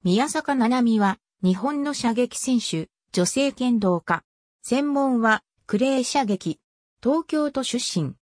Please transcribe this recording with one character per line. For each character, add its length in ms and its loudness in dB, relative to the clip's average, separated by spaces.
宮 240 2
坂 260 -2
七 240 2
海 220 2
は、 180 2
日 120 4
本 280 -2
の 120 -4
射 200 -2
撃 240 -2
選 220 0
手、 280 -6
女 140 2
性 260 0
剣 260 0
道 220 2
家。 220 -4
専 300 0
門 280 2
は、 220 2
ク 120 -2
レ 200 2
ー 60 0
射 200 0
撃。 340 -2
東 240 0
京 240 0
都 120 -4
出 160 -4
身。 360 -4